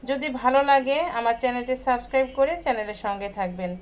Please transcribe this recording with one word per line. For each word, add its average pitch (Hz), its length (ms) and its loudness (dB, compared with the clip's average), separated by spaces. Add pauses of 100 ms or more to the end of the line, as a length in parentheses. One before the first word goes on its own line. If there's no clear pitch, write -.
যদি 277 180 -2 (140)
ভালো 262 180 4 (120)
লাগে, 269 260 4 (220)
আমার 233 220 2
চ্যানেলটি 247 340 -2 (120)
সাবস্ক্রাইব 254 400 0 (100)
করে 277 160 4 (100)
চ্যানেলের 214 420 -2
সঙ্গে 202 320 -4
থাকবেন। 180 340 -4 (100)